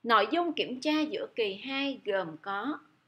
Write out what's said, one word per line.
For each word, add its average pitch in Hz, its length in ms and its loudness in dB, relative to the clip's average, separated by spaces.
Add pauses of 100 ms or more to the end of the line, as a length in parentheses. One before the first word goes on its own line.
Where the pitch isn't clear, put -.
Nội 233 280 6
dung 339 220 2
kiểm 247 280 -2
tra 302 200 2
giữa 302 340 -2
kỳ 208 200 0
hai 269 500 -4
gồm 185 380 -2
có 214 360 -4 (300)